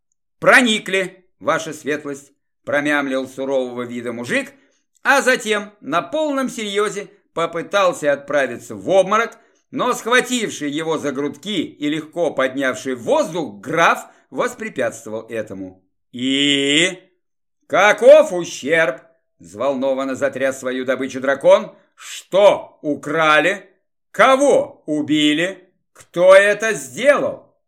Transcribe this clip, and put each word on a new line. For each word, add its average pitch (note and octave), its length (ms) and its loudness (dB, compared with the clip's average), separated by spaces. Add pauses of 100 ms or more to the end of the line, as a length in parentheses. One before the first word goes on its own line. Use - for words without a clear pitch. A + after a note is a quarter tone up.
(380)
проникли, G3 880 2 (140)
ваша D3+ 320 -4
светлость», C#3+ 600 -8 (320)
промямлил C#3 640 -2
сурового C3 560 -4
вида A#2+ 300 -8
мужик, C3+ 400 -6 (500)
а C4 180 2
затем G#3+ 600 -2
на D3 200 -2
полном C#4 480 -4
серьёзе G3+ 600 -6 (260)
попытался E3 800 -2
отправиться C3 640 -4
в G2 120 -10
обморок, G3 500 2 (340)
но A3 200 -2
схвативший A#3 800 -2
его D#3 280 -4
за C#3 120 -6
грудки C#3+ 520 -6
и - 260 -8
легко D#3 420 -4
поднявший C3 640 -2
в A#2 80 -10
воздух E3+ 580 -2
граф E3+ 460 0 (240)
воспрепятствовал C3 960 -6
этому. G2 560 -12 (280)
«И C#3+ 920 0 (640)
каков G3+ 680 6
ущерб?» E3 680 -2 (400)
взволнованно C3 720 -4
затряс C3 460 -4
свою B2+ 240 -6
добычу B2+ 360 -4
дракон. D#3 540 2 (220)
«Что - 840 2
украли? D3+ 880 0 (400)
Кого C4 760 2
убили? D3+ 840 0 (220)
Кто F#3 420 4
это G#3 380 4
сделал? C#3 840 -2 (120)